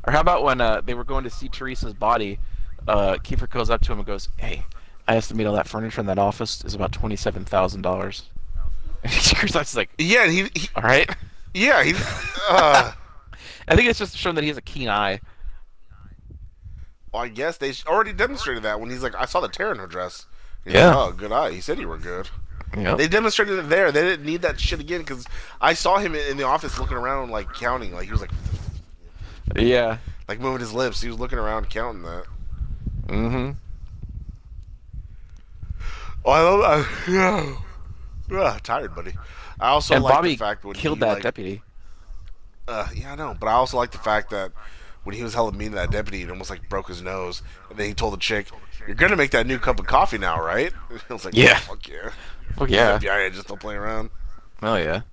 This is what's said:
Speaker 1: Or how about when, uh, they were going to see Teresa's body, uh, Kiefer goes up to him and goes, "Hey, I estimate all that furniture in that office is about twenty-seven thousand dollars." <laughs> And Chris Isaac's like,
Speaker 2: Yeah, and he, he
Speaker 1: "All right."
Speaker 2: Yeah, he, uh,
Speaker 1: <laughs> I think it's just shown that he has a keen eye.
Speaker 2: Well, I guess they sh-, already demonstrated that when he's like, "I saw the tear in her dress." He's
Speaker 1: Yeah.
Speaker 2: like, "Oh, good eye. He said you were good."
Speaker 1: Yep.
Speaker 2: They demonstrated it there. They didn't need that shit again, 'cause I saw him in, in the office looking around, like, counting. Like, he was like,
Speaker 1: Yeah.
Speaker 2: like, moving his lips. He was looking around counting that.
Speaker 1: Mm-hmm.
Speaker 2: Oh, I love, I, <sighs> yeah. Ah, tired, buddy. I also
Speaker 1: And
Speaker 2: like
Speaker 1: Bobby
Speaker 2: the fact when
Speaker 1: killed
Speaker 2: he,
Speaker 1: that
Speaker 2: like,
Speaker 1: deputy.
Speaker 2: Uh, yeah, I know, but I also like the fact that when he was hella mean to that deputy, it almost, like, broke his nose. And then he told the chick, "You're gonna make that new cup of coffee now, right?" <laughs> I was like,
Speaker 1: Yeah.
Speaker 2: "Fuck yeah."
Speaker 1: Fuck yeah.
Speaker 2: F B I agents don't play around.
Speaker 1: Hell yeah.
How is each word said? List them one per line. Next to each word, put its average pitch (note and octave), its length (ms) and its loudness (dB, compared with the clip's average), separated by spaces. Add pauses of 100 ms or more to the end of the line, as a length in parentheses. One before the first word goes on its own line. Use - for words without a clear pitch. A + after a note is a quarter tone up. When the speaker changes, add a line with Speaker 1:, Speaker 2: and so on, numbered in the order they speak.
Speaker 1:
Or D3 60 4
how D3+ 80 8
about E3 220 6
when, C3 180 4
uh, A2 220 4
they B2 120 -2
were A#2+ 100 -4
going C3+ 200 0
to A#2 60 -6
see - 180 -6
Teresa's B2 460 -4
body, G#2+ 440 2 (500)
uh, G2+ 340 4
Kiefer A#2+ 260 2
goes A2+ 220 2
up A2+ 120 4
to B2 100 6
him G#2 60 2
and G2+ 80 -2
goes, G2 220 -2 (100)
"Hey, F2+ 260 0 (420)
I A2+ 100 4
estimate A2 300 0
all G#2 80 2
that G2 140 2
furniture A2 320 -4
in G#2 60 -2
that F#2+ 120 0
office G#2 460 0
is G#2 100 -6
about G2 180 -2
twenty-seven G#2 520 -2
thousand F#2+ 380 2
dollars." F#2 460 -4 (420)
<laughs> - 340 0
And B2 80 0
Chris - 420 4
Isaac's D3 220 0
like, G#2 220 0
Speaker 2:
Yeah, F#3+ 260 6
and E3 80 6
he, F#3+ 220 2
he F3+ 200 -4
Speaker 1:
"All - 80 0
right." C3 260 6 (460)
Speaker 2:
Yeah, G#3+ 300 6
he, E3 100 4 (540)
uh, D#3 480 6
Speaker 1:
<laughs> - 60 -16 (680)
I E3 60 8
think A#3+ 120 6
it's A3+ 100 2
just G3 200 -6
shown F3 160 0
that D3+ 80 0
he D3+ 60 0
has C#3+ 100 -4
a - 40 -12
keen C3 280 -6
eye. G2+ 300 2 (1900)
Speaker 2:
Well, A#2 100 -4
I B2 60 -4
guess C3 280 -4
they C3+ 160 -4
sh-, - 140 -10
already G#3 260 2
demonstrated F#3 520 -2
that G#2+ 160 0
when A#2 100 -8
he's B2+ 120 -6
like, B2+ 120 -4
"I A2 100 -2
saw - 160 0
the A#2 80 -4
tear G3+ 240 -4
in A2+ 60 -6
her F#2+ 80 -10
dress." F2+ 400 -8 (380)
He's F2 100 -2
Speaker 1:
Yeah. D3+ 200 12
Speaker 2:
like, - 20 6
"Oh, G2+ 160 2
good G#2 200 -6
eye. B2 200 2
He F#2 80 -8
said D3 180 -4
you F2 100 -6
were D#2 100 -6
good." F2 300 -8 (480)
Speaker 1:
Yep. G3 220 2
Speaker 2:
They D#3 100 4
demonstrated G3+ 500 2
it D#3 100 -6
there. F3 220 6
They D3+ 120 4
didn't F3 240 2
need E3+ 160 -2
that D3+ 180 0
shit - 180 0
again, D#3+ 260 -6
'cause C3 220 -10 (340)
I D#3 140 6
saw F#3+ 240 4
him F3 160 0
in, D3 180 -2
in C#3 40 -4
the C#3 80 -2
office C#3+ 340 0
looking C3+ 180 -2
around, B2+ 340 -2
like, G#2+ 220 -6
counting. A#2+ 420 -2
Like, F2+ 120 -6
he - 60 -8
was G#2 80 2
like, F#2+ 100 -8 (1300)
Speaker 1:
Yeah. A#2 420 4 (300)
Speaker 2:
like, G#2 100 -6
moving C3 220 -2
his A2 120 -6
lips. A#2+ 280 0
He A#2+ 80 -2
was A#2 100 -6
looking B2 220 -2
around G#2+ 280 -2
counting A2 340 -4
that. E2+ 220 -8 (840)
Speaker 1:
Mm-hmm. B2 420 0 (2750)
Speaker 2:
Oh, B2 60 4
I D3+ 120 8
love, G3 200 8
I, D3+ 400 4
<sighs> - 80 -4
yeah. F#3 460 2 (760)
Ah, E3 300 0
tired, A#2+ 320 -4
buddy. E2+ 200 -8 (440)
I A#2 120 2
also D3 260 4
Speaker 1:
And C3 80 4
Speaker 2:
like C3 100 8
Speaker 1:
Bobby E3+ 160 4
Speaker 2:
the C3 60 0
fact G#2+ 280 -4
when G2+ 120 -10
Speaker 1:
killed D#3 220 -2
Speaker 2:
he, - 20 -6
Speaker 1:
that A2 140 4
Speaker 2:
like, G2+ 100 -4
Speaker 1:
deputy. G2 380 -4 (1040)
Speaker 2:
Uh, A2 260 -4
yeah, C#3 200 -8
I - 20 -10
know, D3 240 -8
but A2 80 0
I A2 40 4
also B2+ 260 4
like A#2+ 120 0
the - 80 -10
fact G#2+ 320 0
that F#2+ 220 -4 (500)
when G2+ 140 -6
he A#2+ 80 -6
was A2+ 100 -6
hella A#2 160 2
mean G#2 200 -6
to G#2 60 -6
that F2+ 140 -2
deputy, G2+ 320 -2
it F2 80 -10
almost, F#2 200 -10
like, - 180 -10
broke G2 180 -4
his F2+ 160 -10
nose. F#2 400 -6 (260)
And G#2+ 100 -14
then G#2 100 -2
he G#2 60 -6
told A2 180 -2
the F#2+ 60 -10
chick, G#2 300 -2 (380)
"You're G2 80 -2
gonna F#3 220 4
make C#3+ 160 2
that A#2 140 4
new C3 120 0
cup B2 220 2
of - 60 -2
coffee C3 320 4
now, E2+ 220 0
right?" G2+ 320 0 (180)
<laughs> A#2 200 -12
I - 20 -8
was G#2 120 -10
like, F#2+ 100 -8
Speaker 1:
Yeah. A#2+ 240 8
Speaker 2:
"Fuck - 300 -8
yeah." D#2 220 -10 (480)
Speaker 1:
Fuck C#3 100 2
yeah. G#2 260 6
Speaker 2:
F G#2+ 60 2
B G2 80 -2
I G2 140 2
agents F#2+ 240 -4
don't G2+ 140 -10
play G#2 160 -8
around. G#2+ 340 -2 (500)
Speaker 1:
Hell G#2+ 180 0
yeah. E2+ 240 0 (100)